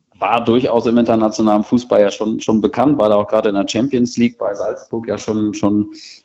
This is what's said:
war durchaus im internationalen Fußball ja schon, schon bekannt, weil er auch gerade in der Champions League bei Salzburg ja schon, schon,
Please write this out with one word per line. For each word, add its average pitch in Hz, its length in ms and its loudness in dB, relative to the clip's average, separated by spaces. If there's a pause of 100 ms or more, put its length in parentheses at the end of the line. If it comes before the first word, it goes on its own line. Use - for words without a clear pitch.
(200)
war 110 260 0
durchaus 117 400 2
im 120 140 2
internationalen 110 640 2
Fußball 120 360 2
ja 101 120 4
schon, 110 280 -4
schon 110 220 0
bekannt, 120 380 2
weil 107 100 4
er 104 80 4
auch 104 100 0
gerade 110 220 0
in 101 60 0
der 95 120 -2
Champions 123 500 -2
League 120 200 0
bei 101 160 -4
Salzburg 113 540 -8
ja 104 100 -4
schon, 107 380 -2
schon, 104 340 0 (360)